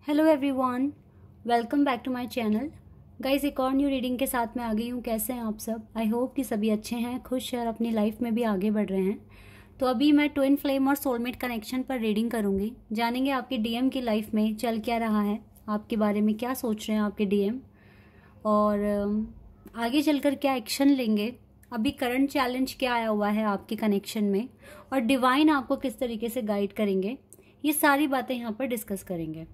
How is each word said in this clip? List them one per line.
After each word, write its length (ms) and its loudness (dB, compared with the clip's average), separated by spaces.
Hello 180 4
everyone, 600 2
welcome 400 2
back 200 0
to 80 -4
my 140 -4
channel। 440 -2
गाइस, 240 0
एक 160 -2
और 140 2
न्यू 140 2
रीडिंग 300 -2
के 80 0
साथ 300 -2
मैं 80 -6
आ 80 -2
गई 160 -2
हूँ। 140 -6
कैसे 300 -4
हैं 100 -6
आप 160 -4
सब? 360 -8
I 120 -2
hope 300 0
कि 80 -2
सभी 240 -2
अच्छे 280 -2
हैं, 260 -6
खुश 320 -6
हैं 60 -4
और 60 -2
अपनी 240 -2
लाइफ 320 0
में 120 -2
भी 100 0
आगे 260 0
बढ़ 180 0
रहे 140 0
हैं। 160 0
तो 60 0
अभी 260 4
मैं 160 6
ट्विन 280 2
फ्लेम 320 0
और 60 4
सोलमेट 420 -2
कनेक्शन 460 -4
पर 180 -4
रीडिंग 300 2
करूँगी। 420 0
जानेंगे 380 0
आपके 280 -2
डीएम 300 0
की 120 -2
लाइफ 340 -2
में 220 2
चल 240 -2
क्या 180 -2
रहा 240 2
है, 160 0
आपके 280 -2
बारे 240 2
में 160 4
क्या 180 -4
सोच 340 -4
रहे 80 0
हैं 80 0
आपके 220 -2
डीएम, 340 0
और, 340 4
अम, 460 0
आगे 260 0
चलकर 320 2
क्या 200 0
एक्शन 360 2
लेंगे, 440 2
अभी 200 0
करंट 380 0
चैलेंज 440 0
क्या 200 0
आया 140 0
हुआ 220 2
है 160 2
आपके 300 -2
कनेक्शन 500 0
में, 220 0
और 80 2
डिवाइन 500 4
आपको 260 0
किस 220 -6
तरीके 300 -4
से 140 -4
गाइड 300 -2
करेंगे, 460 -2
ये 80 2
सारी 360 4
बातें 260 -2
यहाँ 180 -6
पर 140 -6
डिस्कस 360 -6
करेंगे। 520 -8